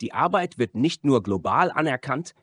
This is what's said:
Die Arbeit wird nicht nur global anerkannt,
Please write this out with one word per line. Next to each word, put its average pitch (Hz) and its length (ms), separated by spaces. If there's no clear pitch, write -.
Die 117 100
Arbeit 175 460
wird 117 160
nicht 147 320
nur 123 160
global 101 480
anerkannt, 147 720